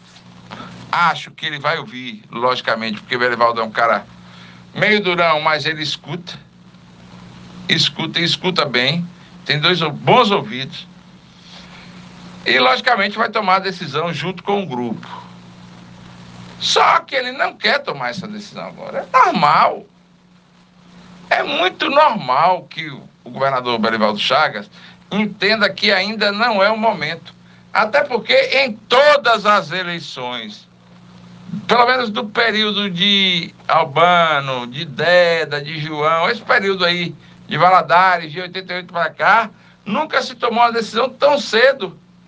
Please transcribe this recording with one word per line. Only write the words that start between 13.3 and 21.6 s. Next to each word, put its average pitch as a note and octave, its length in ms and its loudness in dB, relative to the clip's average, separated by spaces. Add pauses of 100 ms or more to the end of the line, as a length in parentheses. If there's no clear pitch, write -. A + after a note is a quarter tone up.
a F#3+ 40 4
decisão E3+ 540 -6
junto F3 300 -8
com G3+ 180 -2
o F#3 40 -6
grupo. A#2+ 420 -6 (1500)
Só E4 400 2
que D#4 160 -10
ele B3+ 160 -4
não - 240 -4
quer B3 240 0
tomar C#3 300 -6
essa A2+ 180 -10
decisão G2+ 400 -12
agora. - 440 -10
É - 60 4
normal. G#3+ 680 4 (1400)
É F#4+ 140 0
muito D#4 460 -2